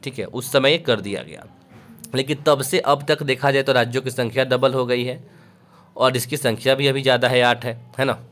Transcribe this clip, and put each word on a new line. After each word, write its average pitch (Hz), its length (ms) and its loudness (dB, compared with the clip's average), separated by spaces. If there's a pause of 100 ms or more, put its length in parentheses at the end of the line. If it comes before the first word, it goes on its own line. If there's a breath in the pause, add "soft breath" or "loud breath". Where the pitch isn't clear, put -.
ठीक 131 160 -12
है, 98 60 -6
उस 123 260 -10
समय 139 200 4
ये 165 80 4
कर 120 220 0
दिया 95 220 -8
गया, 76 220 -18 (680 loud breath)
लेकिन 135 300 -4
तब 143 160 4
से 156 200 -2
अब 143 260 0
तक 151 160 0
देखा 139 280 0
जाए 135 120 2
तो 131 100 0
राज्यों 120 300 2
की 131 80 -6
संख्या 127 340 -2
डबल 127 280 2
हो 131 120 -2
गई 123 180 -2
है 123 200 -10 (720 soft breath)
और 127 220 2
इसकी 131 200 -4
संख्या 131 380 0
भी 139 120 0
अभी 135 140 0
ज़्यादा 127 260 4
है, 123 140 4
आठ 120 240 2
है, 117 140 -8 (200)
है 131 60 2
ना। 127 140 -2 (120)